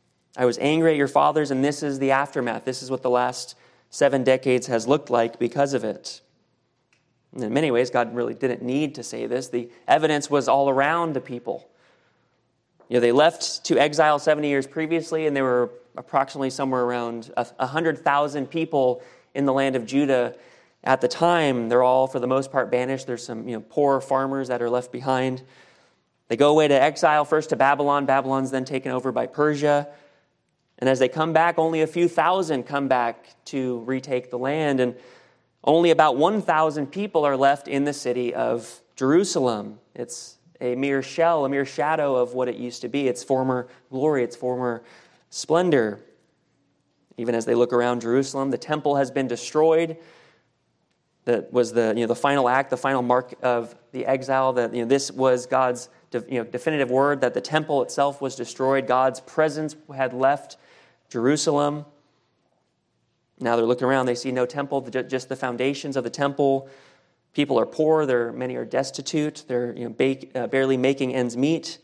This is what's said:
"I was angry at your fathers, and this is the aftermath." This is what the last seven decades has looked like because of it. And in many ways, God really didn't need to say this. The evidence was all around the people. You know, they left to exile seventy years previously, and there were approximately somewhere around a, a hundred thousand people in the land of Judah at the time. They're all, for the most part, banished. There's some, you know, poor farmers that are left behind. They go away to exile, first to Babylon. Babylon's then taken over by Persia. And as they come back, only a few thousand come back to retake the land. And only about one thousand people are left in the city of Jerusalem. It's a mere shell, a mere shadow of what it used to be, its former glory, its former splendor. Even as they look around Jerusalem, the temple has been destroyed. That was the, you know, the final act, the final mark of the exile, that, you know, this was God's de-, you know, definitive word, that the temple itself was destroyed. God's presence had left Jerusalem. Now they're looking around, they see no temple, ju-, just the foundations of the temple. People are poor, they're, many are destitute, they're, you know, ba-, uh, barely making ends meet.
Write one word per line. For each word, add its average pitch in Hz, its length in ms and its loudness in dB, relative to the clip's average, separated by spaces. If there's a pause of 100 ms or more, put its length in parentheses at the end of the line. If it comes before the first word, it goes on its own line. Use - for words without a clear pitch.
(380)
"I 127 80 2
was 120 140 2
angry 160 320 2
at 151 60 2
your 139 120 2
fathers, 147 420 2
and 131 140 0
this 147 180 -2
is 139 160 -4
the 135 120 2
aftermath." 135 520 -2
This 127 180 -6
is 131 80 -12
what 131 120 -4
the 127 80 -2
last 123 460 -2 (340)
seven 135 340 2
decades 131 440 2
has 117 200 -2
looked 151 220 0
like 117 280 0
because 139 360 -2
of 117 100 -2
it. - 380 -8 (1120)
And 127 100 -8
in 110 100 -4
many 147 160 2
ways, 120 200 2
God 120 260 -2
really 120 180 -4
didn't 123 280 -4
need 135 340 -2
to 120 80 -14
say 117 240 -8
this. 131 220 -4
The 120 200 -6 (180)
evidence 151 420 4
was 139 180 2
all 139 220 4
around 151 440 2
the 131 80 -4
people. - 460 -10 (1200)
You 117 80 -2
know, 120 60 2
they 120 100 6
left - 540 2
to 160 120 2
exile 151 400 4
seventy 151 300 0
years 139 180 0
previously, 160 600 -4
and 143 80 0
there 135 80 0
were 123 260 2 (280)
approximately 135 520 -2
somewhere 131 340 -2
around 120 520 -4
a, 123 100 -2 (140)
a 127 80 -2
hundred 156 320 -2
thousand 143 500 0
people 143 520 0 (340)
in 139 100 0
the 135 80 2
land 135 220 0
of 117 100 -4
Judah 131 480 0 (500)
at 131 180 2
the 123 60 4
time. 143 640 2
They're 123 140 4
all, 131 240 4
for 131 120 -6
the 123 80 -2
most 131 240 -2
part, 120 200 -2
banished. 127 340 -2
There's 120 180 -8
some, 113 240 -12
you 120 80 -6
know, 104 140 -10
poor 139 320 2
farmers 135 460 -2
that 120 140 -2
are 120 80 0
left 123 220 -2
behind. 131 520 -2 (840)
They 120 60 -2
go 143 140 6
away 151 180 6
to 139 140 6
exile, 151 440 2
first 156 240 0
to 143 60 0
Babylon. 143 520 2
Babylon's 135 420 0
then 131 160 -4
taken 131 260 -6
over 127 200 -2
by 117 160 -2
Persia. 147 600 2 (920)
And 131 100 2
as 131 80 4
they 127 120 4
come 160 240 -2
back, 165 260 4
only 160 220 2
a 156 60 2
few 170 200 2
thousand 160 560 0
come 139 240 -4
back 123 480 -2 (100)
to 127 340 -4
retake 131 520 -6
the 123 60 -6
land. 143 420 0
And 123 160 0 (680)
only 165 280 4
about 151 240 4
one 185 260 2
thousand 156 460 0
people 185 380 -2
are 139 100 2
left 139 320 2
in 139 160 -2
the 147 100 -2
city 123 400 -4
of 117 480 -6 (140)
Jerusalem. 131 840 0 (140)
It's - 440 -14 (240)
a 123 140 -2
mere 135 260 -2
shell, 165 440 0
a 135 40 -2
mere 139 160 0
shadow 147 500 -2
of 123 180 0
what 127 140 -2
it 117 80 -4
used 120 260 -10
to 120 60 -6
be, 135 200 -2
its 123 160 -2
former 131 440 0 (240)
glory, 135 320 0
its 120 120 -6
former 123 460 -4 (480)
splendor. 143 680 2 (1200)
Even 117 180 -2
as 113 80 0
they 117 120 2
look 120 180 2
around 123 280 2
Jerusalem, 135 480 0
the 123 80 -2
temple 151 380 -2
has 135 160 0
been 131 160 -2
destroyed. 160 680 2 (1300)
That 120 260 0
was 120 220 0
the, 113 200 2
you 117 80 -2
know, 113 60 0
the 113 80 0
final 139 320 2
act, 135 220 2
the 127 80 -2
final 135 240 -2
mark 123 400 0
of 120 340 -2 (160)
the 127 140 -8
exile, 131 480 0
that, 117 200 0
you 120 100 -2
know, 113 40 -4
this 139 240 0
was 127 340 2
God's 127 440 -2 (220)
de-, 117 180 -6
you 131 80 -4
know, 113 80 -2
definitive 139 440 -2
word, 139 300 2
that 120 140 0
the - 80 -4
temple 151 400 0
itself 139 400 -2
was 135 160 -6
destroyed. 131 500 -2
God's 131 320 2
presence 156 560 -2 (180)
had 131 200 -2
left 135 420 0 (540)
Jerusalem. 147 760 0 (1500)
Now 117 180 0
they're 117 80 2
looking 123 220 0
around, 131 180 2
they 123 100 0
see 131 160 -8
no 123 140 -2
temple, 139 360 -4
ju-, 127 220 -6
just 131 240 -6
the 135 80 -8
foundations 135 600 -4
of 123 60 -2
the 117 60 -8
temple. 139 600 -2 (640)
People 143 260 0
are - 60 2
poor, 156 400 2
they're, 120 260 0
many 127 240 -8
are 120 100 -6
destitute, 147 800 -4
they're, 120 260 -4
you 120 160 -10
know, 110 60 -14
ba-, 135 440 -2
uh, 113 80 -4
barely 135 300 2
making 131 360 0
ends 123 220 -2
meet. 156 480 -2